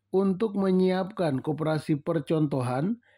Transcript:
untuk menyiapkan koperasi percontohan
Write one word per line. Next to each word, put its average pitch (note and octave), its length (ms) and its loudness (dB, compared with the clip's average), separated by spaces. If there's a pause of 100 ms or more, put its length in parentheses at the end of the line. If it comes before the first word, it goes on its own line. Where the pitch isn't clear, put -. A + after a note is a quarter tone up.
untuk G3 480 0
menyiapkan F#3 880 2
koperasi D#3 560 -2
percontohan D3+ 960 0 (200)